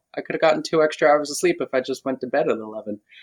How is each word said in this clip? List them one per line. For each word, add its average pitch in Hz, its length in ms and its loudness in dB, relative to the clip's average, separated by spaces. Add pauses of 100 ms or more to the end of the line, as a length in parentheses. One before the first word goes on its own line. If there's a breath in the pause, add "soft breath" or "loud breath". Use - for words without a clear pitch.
(160)
I 143 40 -4
could - 140 -8
have 160 60 -6
gotten 160 220 4
two 160 200 2
extra 156 260 2
hours 147 220 4
of 143 80 -8
sleep 175 220 2
if 127 140 -4
I 131 60 2
just 127 240 -8
went 131 160 -4
to 131 80 -6
bed 147 200 0
at 110 100 0
eleven." 107 420 -10 (220 loud breath)